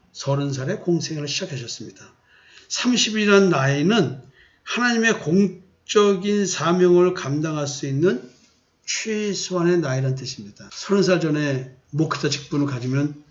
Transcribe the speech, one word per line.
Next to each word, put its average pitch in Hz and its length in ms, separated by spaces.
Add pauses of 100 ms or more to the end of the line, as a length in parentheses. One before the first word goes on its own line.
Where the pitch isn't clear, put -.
(120)
서른 139 420
살에 135 220
공생애를 160 520
시작하셨습니다. 135 880 (540)
삼십이라는 208 800
나이는 147 720 (400)
하나님의 226 580
공-, 185 440 (220)
적인 202 600
사명을 175 680
감당할 151 520
수 143 200
있는 160 440 (560)
최소한의 185 920
나이란 135 360
뜻입니다. 117 580
서른 202 300
살 175 180
전에 147 540 (160)
목회자 151 380
직분을 143 380
가지면 131 640